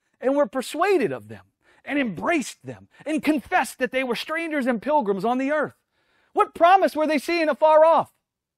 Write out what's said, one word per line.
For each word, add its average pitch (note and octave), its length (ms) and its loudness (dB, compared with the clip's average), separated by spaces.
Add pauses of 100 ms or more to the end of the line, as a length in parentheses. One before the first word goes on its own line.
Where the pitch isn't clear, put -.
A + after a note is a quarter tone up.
(200)
"and C4 160 -2
were C#4+ 120 2
persuaded D4 640 -2
of A2+ 160 -12
them, G#2 180 -18 (400)
and C#4+ 140 -6
embraced A#3+ 640 -4
them, G2+ 240 -16 (160)
and D4 180 -4
confessed D4+ 540 -2
that B3+ 140 -4
they C4 120 -2
were A#3+ 120 -4
strangers D#4 500 -6
and A#3+ 160 -2
pilgrims G#3 420 -2
on A#3+ 140 -2
the C4+ 140 -2
earth." D4+ 240 -4 (580)
What - 220 0
promise F4 400 4
were D4+ 120 0
they D4+ 120 0
seeing E4 280 -2
afar D#4 380 6
off? D#4 260 2 (460)